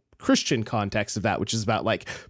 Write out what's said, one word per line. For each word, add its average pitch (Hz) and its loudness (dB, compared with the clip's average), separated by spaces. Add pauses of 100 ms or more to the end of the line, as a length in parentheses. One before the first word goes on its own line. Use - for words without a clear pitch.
(200)
Christian 143 2
context 104 -2
of 104 -2
that, 104 2
which - -2
is 113 -2
about, 104 0
like, 104 0 (240)